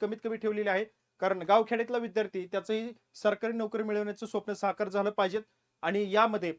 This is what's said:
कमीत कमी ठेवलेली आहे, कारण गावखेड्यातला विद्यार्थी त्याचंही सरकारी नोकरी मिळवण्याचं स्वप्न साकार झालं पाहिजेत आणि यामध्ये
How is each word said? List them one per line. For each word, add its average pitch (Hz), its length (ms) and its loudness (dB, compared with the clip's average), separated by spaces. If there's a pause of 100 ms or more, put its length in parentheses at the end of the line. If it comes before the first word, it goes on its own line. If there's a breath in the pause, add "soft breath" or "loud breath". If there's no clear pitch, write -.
कमीत 214 220 -2
कमी 226 140 -4
ठेवलेली 214 320 -2
आहे, 196 160 2 (340)
कारण 185 220 0
गावखेड्यातला 226 560 4
विद्यार्थी 196 500 -4
त्याचंही 220 460 -4 (200)
सरकारी 214 400 0
नोकरी 220 300 -4
मिळवण्याचं 208 420 -4
स्वप्न 208 280 -4
साकार 196 360 -2
झालं 202 200 0
पाहिजेत 202 320 0 (400)
आणि 190 300 0
यामध्ये 208 480 2